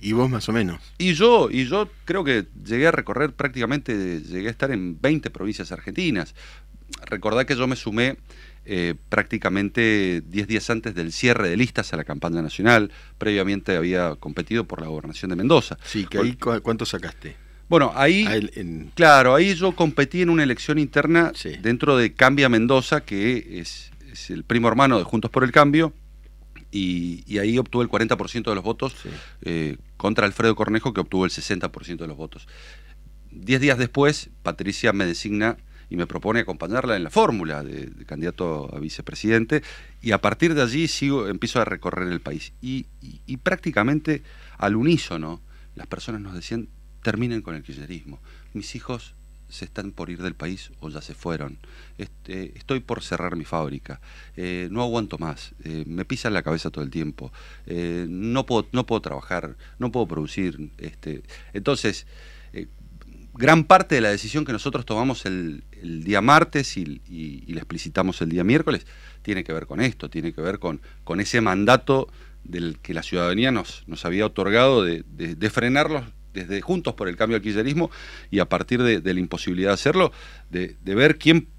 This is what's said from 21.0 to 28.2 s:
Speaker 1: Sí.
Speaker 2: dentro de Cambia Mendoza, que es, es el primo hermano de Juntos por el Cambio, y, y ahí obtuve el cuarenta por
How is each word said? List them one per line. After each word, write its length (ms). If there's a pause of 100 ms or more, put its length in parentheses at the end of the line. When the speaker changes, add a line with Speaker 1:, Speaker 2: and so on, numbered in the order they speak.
Speaker 1:
Sí. 260
Speaker 2:
dentro 360
de 180
Cambia 340
Mendoza, 560
que 560
es, 320 (180)
es 200
el 140
primo 240
hermano 300
de 60
Juntos 260
por 140
el 80
Cambio, 400 (800)
y, 500 (100)
y 60
ahí 200
obtuve 260
el 40
cuarenta 280
por 120